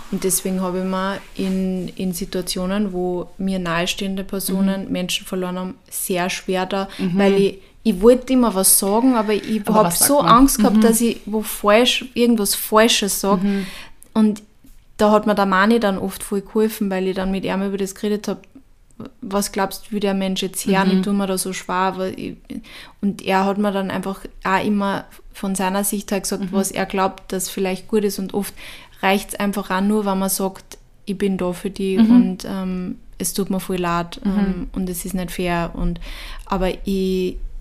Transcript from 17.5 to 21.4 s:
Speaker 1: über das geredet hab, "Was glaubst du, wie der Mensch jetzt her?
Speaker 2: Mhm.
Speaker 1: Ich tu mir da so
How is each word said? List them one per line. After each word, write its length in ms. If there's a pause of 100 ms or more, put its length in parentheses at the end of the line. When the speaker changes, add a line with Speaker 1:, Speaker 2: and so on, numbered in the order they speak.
Speaker 1:
über 160
das 180
geredet 320
hab, 140 (800)
"Was 320
glaubst 340
du, 80
wie 60
der 120
Mensch 300
jetzt 220
her? 180
Speaker 2:
Mhm. 80
Speaker 1:
Ich 120
tu 100
mir 140
da 100
so 160